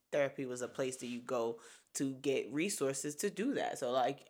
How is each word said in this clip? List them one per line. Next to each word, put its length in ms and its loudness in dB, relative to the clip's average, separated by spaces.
therapy 340 2
was 160 -4
a 60 -2
place 300 -2
that 100 -8
you 140 -6
go 380 0
to 220 0
get 360 0
resources 640 0
to 140 0
do 240 0
that. 260 0
So, 120 0
like, 380 2